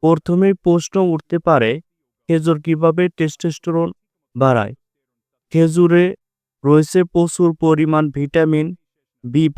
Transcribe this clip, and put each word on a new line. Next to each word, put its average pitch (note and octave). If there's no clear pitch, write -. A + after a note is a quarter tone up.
প্রথমেই F3
প্রশ্ন E3+
উঠতে D#3+
পারে, C#3
খেজুর D#3+
কিভাবে E3
টেস্টোস্টেরন E3
বাড়ায়? B2
খেজুরে E3
রয়েছে D3+
প্রচুর E3+
পরিমাণ D#3
ভিটামিন D#3
বি C3